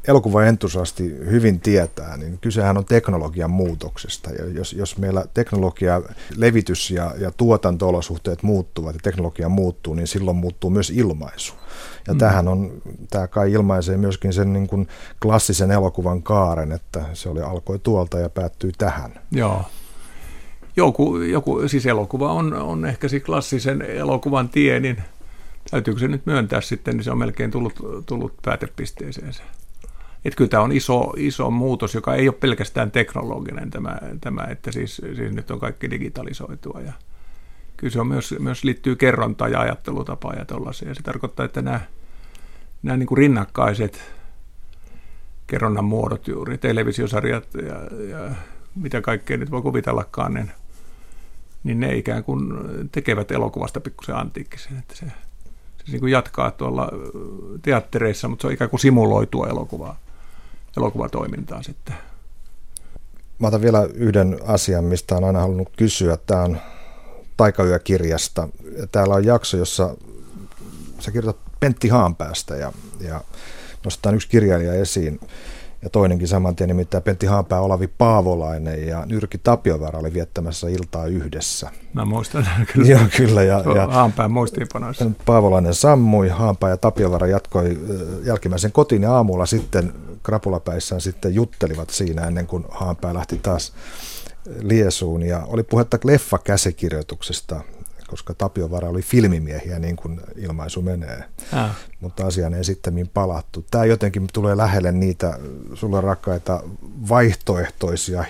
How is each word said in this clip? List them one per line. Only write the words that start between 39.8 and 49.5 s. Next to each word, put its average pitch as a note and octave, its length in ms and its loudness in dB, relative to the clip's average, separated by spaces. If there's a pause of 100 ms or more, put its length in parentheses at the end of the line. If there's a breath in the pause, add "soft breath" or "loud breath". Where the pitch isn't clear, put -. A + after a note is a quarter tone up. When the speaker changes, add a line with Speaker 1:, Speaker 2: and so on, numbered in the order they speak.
Speaker 2:
ja - 80 -10
tollasia. - 420 -10
Ja C#3 80 -10
se - 60 -12
tarkoittaa, B2+ 440 -6
että B2+ 160 -6
nämä, B2+ 180 -4 (1040 soft breath)
nämä C3 140 0
niin B2+ 100 0
kuin C3 100 2
rinnakkaiset A2+ 840 2 (1500 loud breath)
kerronnan G#2+ 380 0
muodot G#2+ 420 -2
juuri, - 300 -6
televisiosarjat A#2+ 960 -2
ja, D#2 500 -10
ja D3 280 -10 (440 loud breath)
mitä C3+ 260 -4
kaikkea B2 360 -2
nyt C3 140 -6